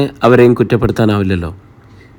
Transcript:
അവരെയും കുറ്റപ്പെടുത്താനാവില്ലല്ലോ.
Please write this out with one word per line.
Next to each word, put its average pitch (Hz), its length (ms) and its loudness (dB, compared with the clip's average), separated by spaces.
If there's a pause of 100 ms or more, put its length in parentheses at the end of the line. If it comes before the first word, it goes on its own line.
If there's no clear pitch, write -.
(220)
അവരെയും 123 320 4
കുറ്റപ്പെടുത്താനാവില്ലല്ലോ. 104 960 -2 (680)